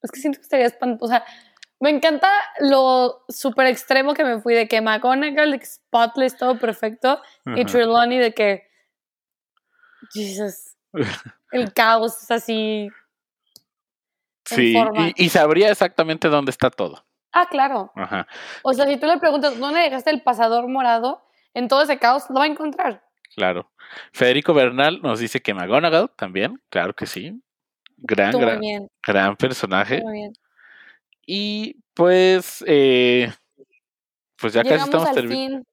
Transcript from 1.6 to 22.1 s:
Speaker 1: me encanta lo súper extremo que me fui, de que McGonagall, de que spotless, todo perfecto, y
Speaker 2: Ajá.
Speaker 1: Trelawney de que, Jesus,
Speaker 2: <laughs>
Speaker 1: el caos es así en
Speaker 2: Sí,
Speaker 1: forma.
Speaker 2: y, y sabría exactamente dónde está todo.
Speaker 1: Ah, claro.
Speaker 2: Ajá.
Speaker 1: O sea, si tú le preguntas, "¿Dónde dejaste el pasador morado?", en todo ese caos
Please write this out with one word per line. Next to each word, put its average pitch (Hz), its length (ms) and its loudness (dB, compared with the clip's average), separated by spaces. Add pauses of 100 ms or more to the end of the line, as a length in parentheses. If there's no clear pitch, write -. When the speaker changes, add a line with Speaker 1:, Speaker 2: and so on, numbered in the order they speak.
Speaker 1:
me 269 80 2
encanta 302 400 2 (300)
lo 262 680 2
súper 262 400 -2
extremo 269 460 0
que 285 100 0
me 240 180 -2
fui, 240 120 0
de 233 160 2
que 226 120 2
McGonagall, 269 680 0
de 269 80 -4
que - 60 -20
spotless, 247 720 -2
todo 254 220 0
perfecto, 240 640 -2 (240)
y 247 160 -2
Speaker 2:
Ajá. 233 100 0
Speaker 1:
Trelawney 240 480 2
de 226 140 2
que, 202 360 -2 (1400)
Jesus, 202 600 -10 (180)
Speaker 2:
<laughs> 117 420 -8 (160)
Speaker 1:
el 240 220 -4
caos 226 500 0
es - 80 -6
así 220 580 -4 (1600)
en 233 40 -4
Speaker 2:
Sí, 117 180 4
Speaker 1:
forma. 214 420 2
Speaker 2:
y, 180 100 2
y 165 40 2
sabría 165 420 4
exactamente 160 560 0
dónde 143 240 0
está - 180 0
todo. - 360 -10 (260)
Speaker 1:
Ah, 349 180 2
claro. 269 460 -2
Speaker 2:
Ajá. - 320 -6 (360)
Speaker 1:
O 262 100 2
sea, 277 140 2
si 277 100 0
tú 269 80 -4
le 349 140 2
preguntas, 294 400 0
"¿Dónde 294 220 -2
dejaste 262 280 -2
el 302 140 0
pasador 226 440 0
morado?", 254 560 -2 (300)
en 247 140 -4
todo 277 160 2
ese 285 160 -2
caos 262 300 2